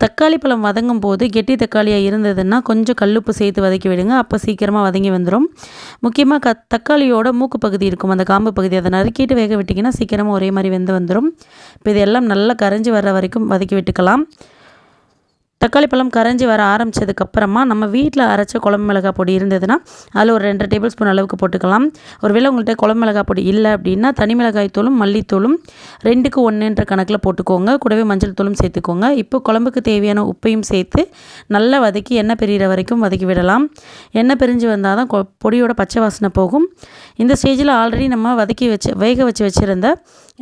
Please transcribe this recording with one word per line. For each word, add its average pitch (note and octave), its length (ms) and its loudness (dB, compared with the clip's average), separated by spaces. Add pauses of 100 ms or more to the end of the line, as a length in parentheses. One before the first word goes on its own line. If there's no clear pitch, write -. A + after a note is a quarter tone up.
தக்காளி D#4 400 0
பழம் A#3 240 0
வதங்கும் A3+ 360 -2
போது G3+ 240 0
கெட்டி A3 260 0
தக்காளியா G#3+ 440 0 (100)
இருந்ததுன்னா G3+ 520 0 (100)
கொஞ்சம் A3+ 300 0
கல்லுப்பு G#3+ 280 2
சேர்த்து G3+ 320 -2
வதக்கி F#3+ 300 0
விடுங்க. F#3 320 0
அப்ப - 140 -4
சீக்கிரமா G3+ 520 0
வதங்கி F#3+ 280 0
வந்துரும். F#3 300 2 (600)
முக்கியமா C#4 320 2
க-, A#3 200 -2 (140)
தக்காளியோட B3 580 2
மூக்கு B3+ 260 -2
பகுதி G3+ 280 -2
இருக்கும், F#3+ 240 -2
அந்த F#3+ 140 0
காம்பு G3+ 300 0
பகுதி, F#3+ 220 -2
அதை F3+ 220 0
நறுக்கிட்டு A#3 360 0
வேக A3 220 0
விட்டீங்கன்னா G3+ 440 -2
சீக்கிரமா G#3 320 -2
ஒரே G3 200 0
மாதிரி F#3+ 240 -2
வெந்து F#3 240 0
வந்துரும். F#3+ 300 0 (440)
இப்ப - 220 -2
இதெல்லாம் G#3 380 2
நல்லா G#3+ 280 2
கரைஞ்சு G#3+ 360 0
வர்ற G3+ 200 0
வரைக்கும் G#3 340 -2
வதக்கி F#3+ 280 0
விட்டுக்கலாம். F#3 440 0 (1400)
தக்காளி C#4+ 280 2
பழம் C4 200 0
கரைஞ்சி A#3+ 360 2
வர A3 180 2
ஆரம்பிச்சதுக்கு G3+ 600 -2
அப்புறமா G#3 480 0
நம்ம G#3+ 240 0
வீட்ல C#4 260 0 (140)
அரைச்ச G#3 240 -2
குழம்பு G#3 260 0
மிளகாய் G3 320 0
பொடி F#3+ 200 0
இருந்ததுன்னா F#3+ 380 0 (360)
அதுல A3 240 2
ஒரு G3+ 120 0
ரெண்டரை G3+ 240 -2
டேபிள் G#3+ 220 0
ஸ்பூன் G#3+ 140 -2
அளவுக்கு G3 340 0
போட்டுக்கலாம். F#3 440 0 (360)
ஒருவேளை G#3+ 300 2
உங்கள்ட்ட A3+ 240 -2
குழம்பு A3 280 0
மிளகாய் G#3 240 0
பொடி G3 160 -2
இல்ல G#3+ 340 2
அப்படின்னா F#3+ 340 0
தனி A3 240 0
மிளகாய் G#3+ 420 0
தூளும் A#3+ 240 2
மல்லித்தூளும் G3+ 540 0 (520)
ரெண்டுக்கு B3+ 400 2
ஒண்ணுன்ற G#3+ 440 -2
கணக்குல G3 340 0
போட்டுக்கோங்க. F#3 520 0
கூடவே A3+ 340 0
மஞ்சள் G3 220 -2
தூளும் G3 280 -2
சேர்த்துக்கோங்க. F3+ 480 -2 (140)
இப்போ B3+ 260 -4
குழம்புக்கு A#3 400 0
தேவையான G#3 420 0
உப்பையும் A3 400 -2
சேர்த்து G3 320 0 (440)
நல்லா A#3 380 2
வதக்கி G#3 360 -2
எண்ணெய் A3 200 -2
பிரியிற G3 260 2
வரைக்கும் F#3+ 360 0
வதக்கி F#3+ 280 0
விடலாம். F#3+ 380 2 (420)
எண்ணெய் A#3+ 300 2
பிரிஞ்சு A#3+ 320 2
வந்தாதான் G3+ 400 0
கொ-, G3 160 -2 (160)
பொடியோட A#3+ 360 0
பச்சை G#3 200 -2
வாசனை G#3 320 -2
போகும். G3 340 2 (480)
இந்த B3 260 2
ஸ்டேஜ்ல C#4 300 2 (100)
already A#3 260 0
நம்ம A#3+ 280 0
வதக்கி A3+ 340 -2
வச்சு, G#3 280 -2
வேக A#3+ 260 0
வச்சு A3+ 240 0
வச்சிருந்த, G3 400 0 (540)